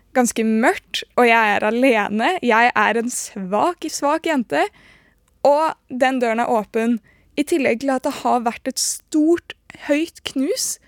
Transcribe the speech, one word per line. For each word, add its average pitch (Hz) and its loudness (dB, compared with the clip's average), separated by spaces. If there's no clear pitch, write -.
ganske 240 2
mørkt, 226 0
og 247 4
jeg 226 4
er - -2
alene. 226 0
Jeg 240 4
er 214 2
en 233 -4
svak, 214 -4
svak 302 -2
jente, 302 -2
og 294 2
den 262 0
døren 233 0
er - -2
åpen. 226 0
I 294 0
tillegg 269 0
til 269 -2
at 262 -2
det 285 -2
har 240 0
vært 226 -6
et 254 -6
stort, - 0
høyt 302 -2
knus, - -4